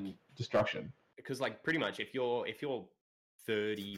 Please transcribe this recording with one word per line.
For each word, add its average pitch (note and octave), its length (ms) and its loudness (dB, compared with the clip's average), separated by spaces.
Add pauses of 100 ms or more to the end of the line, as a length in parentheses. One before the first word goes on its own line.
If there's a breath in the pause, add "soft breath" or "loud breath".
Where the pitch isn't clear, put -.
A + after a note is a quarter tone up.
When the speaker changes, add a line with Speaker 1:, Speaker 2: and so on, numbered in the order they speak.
(360)
Speaker 1:
destruction. - 580 2 (300)
Speaker 2:
'cause, C3 180 -4
like, A#2 220 -2
pretty D#3+ 160 2
much - 200 0
if G#2 140 -6
you're, B2 320 2
if A2 160 -4
you're B2+ 260 -2 (600)
thirty G#2 500 0